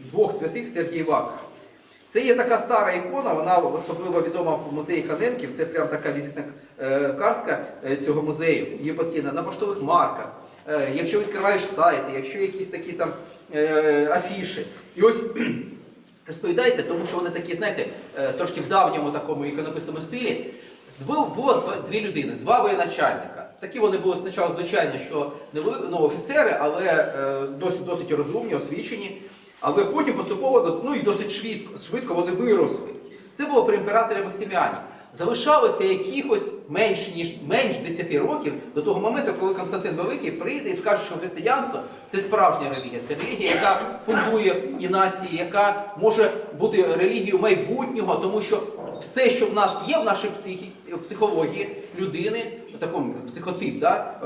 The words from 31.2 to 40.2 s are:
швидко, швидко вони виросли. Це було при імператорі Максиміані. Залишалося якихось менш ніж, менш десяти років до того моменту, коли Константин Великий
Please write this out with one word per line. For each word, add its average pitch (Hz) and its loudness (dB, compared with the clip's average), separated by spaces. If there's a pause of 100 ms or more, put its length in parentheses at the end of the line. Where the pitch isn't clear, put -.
швидко, - -8
швидко - -6
вони 175 0
виросли. 196 2 (480)
Це 285 -4
було 262 4
при 208 4
імператорі 196 2
Максиміані. 185 -2 (380)
Залишалося 233 4
якихось 220 0 (140)
менш 185 0
ніж, 170 -4 (200)
менш 214 2
десяти 165 -2
років 240 0 (220)
до 147 -2
того 139 2
моменту, 220 0
коли 190 2
Константин 185 -4
Великий 202 -4